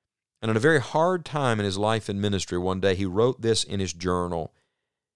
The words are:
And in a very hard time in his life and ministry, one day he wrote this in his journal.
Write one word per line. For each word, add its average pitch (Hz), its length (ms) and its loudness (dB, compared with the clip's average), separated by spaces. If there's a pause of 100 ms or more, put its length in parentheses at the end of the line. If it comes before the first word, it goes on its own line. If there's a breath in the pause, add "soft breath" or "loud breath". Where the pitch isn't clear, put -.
(420)
And 110 80 -2
in 110 80 2
a 107 40 0
very 151 180 4
hard 165 440 0
time 127 360 -2
in 101 60 0
his 95 120 -2
life 107 320 0
and 98 100 -2
ministry, 98 380 -2
one 92 220 -2
day 95 160 2
he 98 100 -2
wrote 107 380 0
this 110 200 2
in 98 160 -6
his 90 140 -2
journal. 87 600 -2 (600)